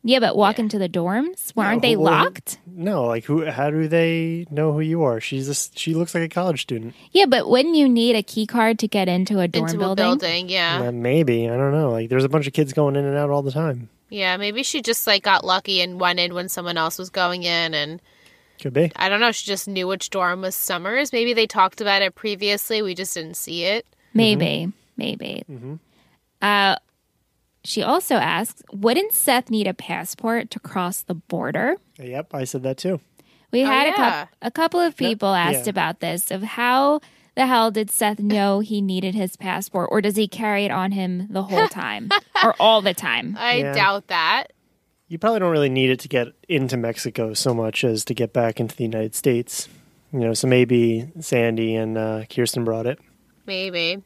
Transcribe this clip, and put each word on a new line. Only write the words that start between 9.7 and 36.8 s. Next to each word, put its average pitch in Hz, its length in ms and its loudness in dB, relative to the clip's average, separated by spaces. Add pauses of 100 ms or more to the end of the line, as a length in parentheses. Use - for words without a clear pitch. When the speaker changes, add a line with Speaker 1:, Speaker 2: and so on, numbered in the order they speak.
Speaker 2:
a 190 180 0
Speaker 1:
building? 202 100 2
Speaker 2:
building, 180 440 0
yeah. 175 400 0
Speaker 3:
Uh, - 20 -2
maybe. 120 580 2
I 117 80 -2
don't 139 140 2
know. 147 220 2
Like, 113 160 -2
there's 127 160 2
a 139 40 2
bunch 143 200 0
of 135 40 -8
kids 143 200 0
going 143 240 2
in 143 80 0
and 139 120 0
out 147 140 0
all 143 120 2
the 139 100 -4
time. 131 380 -4 (220)
Speaker 2:
Yeah, 185 240 -2
maybe 208 260 -4
she 269 200 -4
just, 226 240 -2
like, 202 160 2
got 196 200 2
lucky 185 380 0
and 180 180 -4
went 180 220 0
in 175 140 -2
when 180 160 -6
someone 175 260 -6
else 160 220 -2
was 185 100 -10
going 180 360 -2
in, 170 280 0
and 151 280 -4 (600)
Speaker 3:
Could 127 140 -8
be. 160 200 2
Speaker 2:
I 190 140 0
don't 208 120 2
know, 233 120 4
she - 140 -6
just 196 200 -4
knew 185 220 -4
which 190 220 -6
dorm 185 320 -2
was 190 120 -4
Summer's. 202 600 -2
Maybe 240 180 2
they 220 140 2
talked - 340 2
about 196 220 2
it 185 120 0
previously, 208 680 -2
we 190 120 -4
just 185 200 -8
didn't 165 240 -10
see 170 260 -6
it. 208 220 -2 (260)
Speaker 1:
Maybe, 214 320 4 (240)
Speaker 3:
Mm-hmm. - 20 -6 (280)
Speaker 1:
maybe. - 520 -8
Speaker 3:
Mm-hmm. 131 240 -14 (680)
Speaker 1:
Uh, 202 340 4 (880)
she - 180 -4
also 277 340 0
asks, 170 540 -2
"Wouldn't 254 440 0
Seth 247 340 2
need 214 180 0
a 190 60 -4
passport 220 800 -6
to - 100 -10
cross 180 420 -6
the - 120 -6
border?" 165 640 -4 (220)
Speaker 3:
Yep, 135 360 -10
I 139 100 -4
said 127 200 -6
that 131 120 -2
too. 180 240 -4 (500)
Speaker 1:
We 247 120 2
Speaker 2:
Oh, 269 40 2
Speaker 1:
had 277 220 4
a 330 80 0
coup- 415 60 4
Speaker 2:
yeah. 165 240 0 (160)
Speaker 1:
a 240 80 -6
couple 330 300 0
of 339 200 2
Speaker 3:
Yep. 247 100 0
Speaker 1:
people 208 240 -2
asked 170 300 2
Speaker 3:
Yeah. 180 60 -2
Speaker 1:
about 160 300 -2
this, 165 300 -4
of 190 120 -6
how 254 580 2 (340)